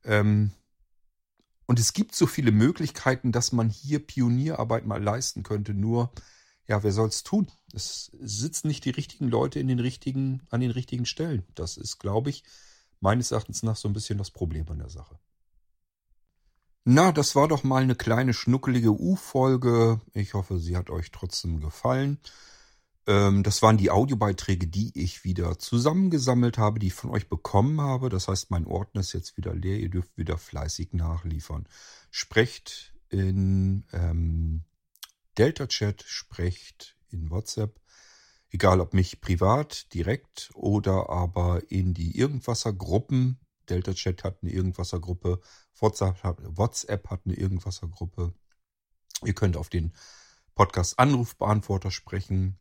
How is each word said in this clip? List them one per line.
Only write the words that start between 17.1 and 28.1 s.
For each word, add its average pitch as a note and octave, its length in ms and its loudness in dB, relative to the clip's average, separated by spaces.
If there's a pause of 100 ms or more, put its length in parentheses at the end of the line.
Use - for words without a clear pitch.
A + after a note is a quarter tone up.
das D3+ 240 0
war D3 140 6
doch D3 160 2
mal C3 180 2
eine B2+ 140 2
kleine A#2+ 360 0
schnuckelige B2 600 2
U-Folge. B2 1080 2 (120)
Ich G2+ 220 -4
hoffe, F#2+ 240 -2
sie F2 180 -2
hat F2+ 140 -4
euch E2 200 -6
trotzdem E2+ 500 -6
gefallen. C3 600 -2 (880)
Ähm, G2+ 340 6
das G2+ 200 0
waren A2 140 8
die G2 140 4
Audiobeiträge, G2+ 800 2
die G2 260 -4
ich F2 300 -6
wieder F2 340 -2
zusammengesammelt C3 1000 2
habe, G#2+ 200 2
die G2+ 100 0
ich F2+ 60 -4
von - 160 -8
euch - 180 -4
bekommen C3 520 2
habe. C3 280 -2
Das F#2+ 200 -2